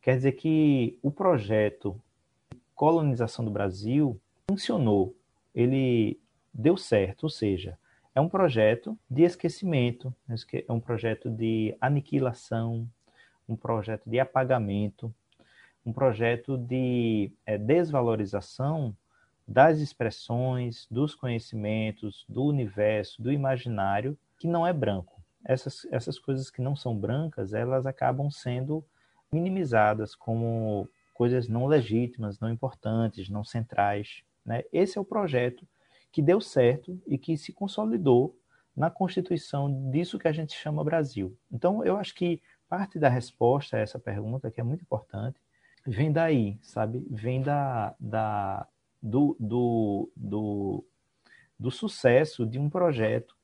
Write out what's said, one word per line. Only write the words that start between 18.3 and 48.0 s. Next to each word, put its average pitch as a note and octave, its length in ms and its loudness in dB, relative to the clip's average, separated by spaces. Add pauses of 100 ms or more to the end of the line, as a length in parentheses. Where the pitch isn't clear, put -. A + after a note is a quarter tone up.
das D3 300 8
expressões, B2 1120 -4
dos C#3 240 -2
conhecimentos, A2 1120 -4
do A2+ 160 -2
universo, G#2+ 760 0
do B2 100 0
imaginário, B2 840 -2 (200)
que - 80 -6
não E3+ 200 0
é F3+ 80 2
branco. G#2 480 -4 (200)
Essas, - 480 -4
essas C#3+ 280 -4
coisas C3+ 320 -6
que - 100 -12
não C3+ 160 -2
são A#2+ 180 -6
brancas, A2 600 -4
elas B2 320 0
acabam C3 440 -2
sendo C#3 540 -6 (480)
minimizadas A#2+ 840 2
como A2+ 720 -2 (280)
coisas A#2+ 340 2
não A#2 180 0
legítimas, A#2 720 0
não A2+ 120 -4
importantes, A2+ 800 -2
não G#2 120 -6
centrais, G2+ 800 -2 (220)
né? A#2+ 260 -4
Esse F#3 280 0
é - 20 -4
o G3 40 -4
projeto C3 600 -2 (460)
que - 80 0
deu F3 220 4
certo C#3+ 640 2
e C#3+ 100 -2
que D#3 220 -2
se - 160 -14
consolidou G3 840 2 (400)
na D3+ 140 2
constituição C#3+ 1000 -2
disso D#3+ 280 -2
que - 100 0
a D#3 40 0
gente D#3 220 -4
chama D3+ 300 -4
Brasil. C#3+ 500 -2 (160)
Então, F3+ 320 0
eu F#3 140 2
acho G3+ 180 -6
que F3 280 -2 (260)
parte F#3+ 300 -6
da D3+ 100 6
resposta B2 720 0
a - 20 0
essa G#2+ 180 -4
pergunta, A2 520 -6
que A#2 100 -10
é - 20 -4
muito A#2 200 -4
importante, G#2+ 580 -8 (460)
vem C3+ 260 0
daí, C#3+ 480 2
sabe? A2+ 500 -4
Vem B2 300 -4
da, C3+ 580 -2
da, G#2 680 -4 (340)